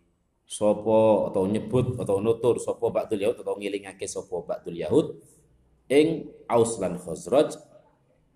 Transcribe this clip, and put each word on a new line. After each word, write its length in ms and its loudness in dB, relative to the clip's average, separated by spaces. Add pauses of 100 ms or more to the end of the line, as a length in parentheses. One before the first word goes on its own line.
(440)
sapa 880 2
atau 160 0
nyebut 480 -2
atau 240 0
nutur 400 2
sapa 320 -4
ba'dul 320 -2
Yahud 160 0
atau 160 -6
ngelingake 480 -8
sapa 400 -8
ba'dul 320 -10
Yahud 400 0 (680)
ing 480 2 (160)
Aus 320 2
lan 160 -4
Khazraj 640 0 (760)